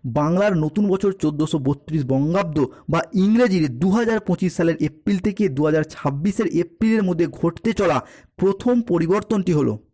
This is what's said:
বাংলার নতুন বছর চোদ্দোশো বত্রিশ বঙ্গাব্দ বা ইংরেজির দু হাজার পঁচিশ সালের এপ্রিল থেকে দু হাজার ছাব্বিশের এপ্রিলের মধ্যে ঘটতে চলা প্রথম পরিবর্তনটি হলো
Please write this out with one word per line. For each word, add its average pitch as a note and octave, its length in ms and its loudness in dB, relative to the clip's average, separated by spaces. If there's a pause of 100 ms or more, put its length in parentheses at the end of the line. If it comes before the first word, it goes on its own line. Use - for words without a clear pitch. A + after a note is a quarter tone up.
(180)
বাংলার F3+ 400 2
নতুন D#3 300 0
বছর F#3+ 320 0
চোদ্দোশো D3+ 400 -2
বত্রিশ D3 460 -2
বঙ্গাব্দ D3+ 520 0 (320)
বা D#3+ 100 0 (160)
ইংরেজির G3 500 4 (140)
দু F#3 120 2
হাজার A3 340 0
পঁচিশ F3 120 0 (200)
সালের E3 240 0
এপ্রিল F#3 380 -2
থেকে G#3 300 -2
দু C3+ 140 -2
হাজার D#3 260 2
ছাব্বিশের D#3+ 680 -2
এপ্রিলের G#3+ 520 0
মধ্যে E3+ 180 0 (120)
ঘটতে E3+ 360 -2
চলা F#3 240 2 (400)
প্রথম G3 460 0
পরিবর্তনটি F#3 720 0
হলো B2 220 2 (180)